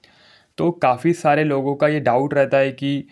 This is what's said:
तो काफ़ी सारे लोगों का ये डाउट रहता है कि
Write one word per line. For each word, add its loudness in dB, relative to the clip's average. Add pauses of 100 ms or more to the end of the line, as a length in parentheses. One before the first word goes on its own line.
(580)
तो 0
काफ़ी 0
सारे 2
लोगों -2
का 0
ये 0
डाउट 0
रहता 2
है 2
कि -6